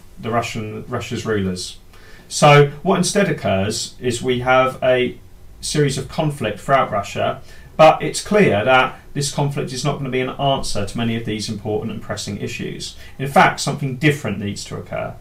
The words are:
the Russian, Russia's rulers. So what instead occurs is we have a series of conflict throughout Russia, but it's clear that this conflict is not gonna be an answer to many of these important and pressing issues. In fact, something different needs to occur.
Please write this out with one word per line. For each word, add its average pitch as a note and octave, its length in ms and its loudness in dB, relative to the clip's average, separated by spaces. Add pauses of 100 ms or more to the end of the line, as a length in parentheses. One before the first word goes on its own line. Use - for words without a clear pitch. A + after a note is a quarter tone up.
(200)
the A2 100 -6
Russian, A2 580 -4
Russia's G2+ 380 -6
rulers. F#2+ 540 -2 (480)
So D3 400 8 (160)
what F#3 140 2
instead F#3 300 2
occurs G#2 720 -2
is A#2+ 220 -2
we B2 200 0
have C3 420 2
a B2+ 340 2 (420)
series D3 380 0
of - 100 -6
conflict C#3+ 520 -2
throughout C3 320 2
Russia, - 500 -4 (340)
but D#3 280 8
it's - 180 -4
clear A2 420 4
that B2+ 360 4 (140)
this C#3+ 200 -4
conflict C#3+ 400 -2
is B2 100 -6
not C#3+ 140 0
gonna B2+ 120 -6
be B2+ 120 0
an C3 80 -2
answer C#3+ 560 0
to G#2+ 120 -8
many A#2 180 0
of A2+ 100 -4
these G#2+ 240 -4
important G#2+ 420 -4
and - 120 -8
pressing G#2 340 -8
issues. - 580 -8 (220)
In C3+ 100 -4
fact, C#3+ 320 4
something C#3 380 -4
different C#3+ 400 -2
needs G2+ 280 -6
to G#2 120 -10
occur. G2 440 -8